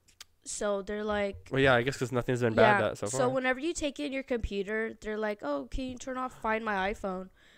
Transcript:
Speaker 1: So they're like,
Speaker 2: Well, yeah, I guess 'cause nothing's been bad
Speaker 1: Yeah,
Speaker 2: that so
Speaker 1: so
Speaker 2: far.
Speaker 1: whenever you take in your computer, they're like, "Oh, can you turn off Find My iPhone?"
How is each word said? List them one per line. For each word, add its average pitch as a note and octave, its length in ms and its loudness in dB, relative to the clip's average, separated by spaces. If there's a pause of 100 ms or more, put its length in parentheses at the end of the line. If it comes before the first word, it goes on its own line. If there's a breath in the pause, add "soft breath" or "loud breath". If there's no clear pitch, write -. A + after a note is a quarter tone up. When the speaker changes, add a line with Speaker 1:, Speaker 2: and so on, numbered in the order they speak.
(460)
Speaker 1:
So G3+ 360 -2
they're G#3 240 -6
like, G3+ 460 -2
Speaker 2:
Well, C3+ 100 4
yeah, C3+ 120 8
I A#2+ 100 6
guess C3 140 -2
'cause B2+ 140 -2
nothing's B2 300 0
been A#2 120 4
bad A2+ 260 8
Speaker 1:
Yeah, G#2 100 2
Speaker 2:
that - 80 -6
so - 100 -4
Speaker 1:
so A#2 100 -4
Speaker 2:
far. B3+ 120 2
Speaker 1:
whenever B3+ 320 0
you E4 120 -4
take C#4+ 260 -4
in D4 120 -4
your C4+ 120 -4
computer, A3 760 -4
they're G#3+ 180 -6
like, G#3+ 240 -2
"Oh, C#4+ 300 -4
can C4 140 -4
you B3+ 120 -8
turn B3+ 200 -8
off B3+ 240 -6
Find A3 240 -2
My G3+ 280 0
iPhone?" F#3+ 360 -8 (280 soft breath)